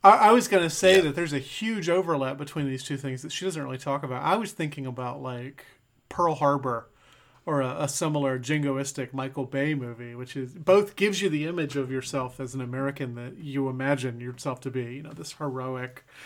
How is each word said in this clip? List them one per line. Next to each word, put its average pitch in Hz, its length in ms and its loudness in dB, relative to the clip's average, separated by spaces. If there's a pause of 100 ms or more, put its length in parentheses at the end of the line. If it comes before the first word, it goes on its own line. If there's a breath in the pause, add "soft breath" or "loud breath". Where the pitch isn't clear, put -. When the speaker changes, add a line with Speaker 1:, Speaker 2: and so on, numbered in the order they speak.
Speaker 1:
I, 196 60 12
I 214 220 10
was 240 160 6
gonna 170 240 4
say 185 240 6
Speaker 2:
Yeah. 185 60 10
Speaker 1:
that 147 140 0
there's 165 180 -2
a 139 60 0
huge 220 480 -4
overlap 156 520 0
between 143 280 -4
these 131 160 -4
two 143 140 -6
things 131 240 -6
that 156 100 -10
she - 140 -8
doesn't 160 180 -4
really 131 140 -6
talk 139 260 -2
about. 131 200 -6
I 165 140 4
was 220 160 -4
thinking 147 340 -6
about, 127 340 -8
like, 127 440 -10 (440)
Pearl 170 260 2
Harbor 131 520 0 (600 soft breath)
or 147 140 2
a, 131 180 -2
a 147 80 0
similar 143 500 0
jingoistic 139 760 -2
Michael 131 320 -6
Bay 143 280 0
movie, 120 420 -6
which 123 200 -12
is, 131 180 -6
both 196 440 4
gives 196 240 2
you 196 80 2
the 151 180 0
image 151 300 -2
of 131 120 -2
yourself 131 520 -4
as 123 120 -8
an 135 60 -6
American 131 560 -4
that 120 220 -12
you 139 320 -2
imagine 131 500 0
yourself 123 400 -6
to 135 100 -8
be, 123 260 -4
you 143 60 -12
know, 156 120 -14
this 151 180 -14
heroic, 131 720 -8 (220 loud breath)